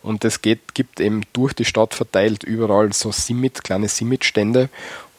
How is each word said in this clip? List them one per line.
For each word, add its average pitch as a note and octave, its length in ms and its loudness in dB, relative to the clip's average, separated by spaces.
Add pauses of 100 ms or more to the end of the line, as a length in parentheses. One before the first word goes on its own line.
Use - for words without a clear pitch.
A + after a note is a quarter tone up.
und A2 240 -2
es A2 160 -2
geht, - 320 0
gibt - 260 -4
eben G#2 220 0 (100)
durch C3+ 220 0
die - 120 -4
Stadt - 280 2
verteilt G#2 500 0
überall G#2+ 500 2
so - 180 -4
Simit, B2 520 -2
kleine G2+ 240 0
Simit-Stände A#2 800 2 (500)